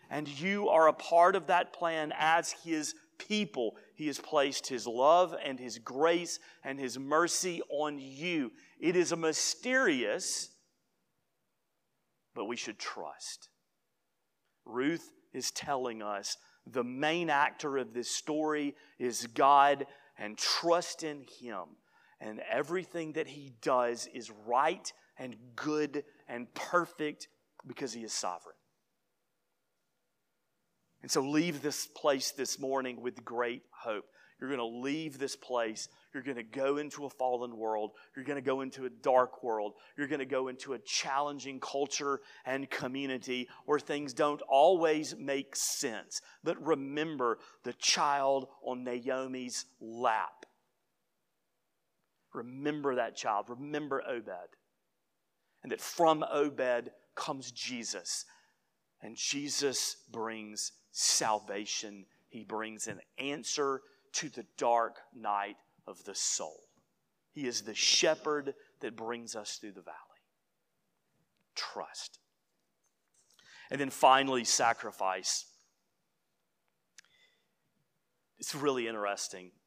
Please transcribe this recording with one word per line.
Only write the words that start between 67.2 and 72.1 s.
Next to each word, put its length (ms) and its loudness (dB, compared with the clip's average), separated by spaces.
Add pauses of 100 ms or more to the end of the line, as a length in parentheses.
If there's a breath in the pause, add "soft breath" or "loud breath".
He 140 -6
is 140 -2
the 120 -8
shepherd 800 2 (280 soft breath)
that 140 -8
brings 400 -8
us 220 -8
through 160 -14
the 80 -18
valley. 160 -14 (1600)
Trust. 640 -10 (1500 loud breath)